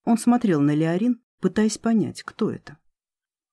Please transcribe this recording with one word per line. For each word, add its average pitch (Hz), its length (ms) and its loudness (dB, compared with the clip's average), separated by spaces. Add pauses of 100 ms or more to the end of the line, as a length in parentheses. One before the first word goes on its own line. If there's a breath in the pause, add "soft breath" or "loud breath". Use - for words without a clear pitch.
он 226 140 2
смотрел 226 420 2
на 147 140 2
Леорин, 175 480 -2 (180)
пытаясь 214 380 0
понять, 208 440 -2
кто - 280 -6
это. - 260 -12 (760)